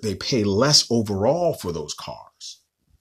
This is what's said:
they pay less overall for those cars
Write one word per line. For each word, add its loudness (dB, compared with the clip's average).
they -2
pay 0
less 4
overall 2
for -6
those -8
cars -16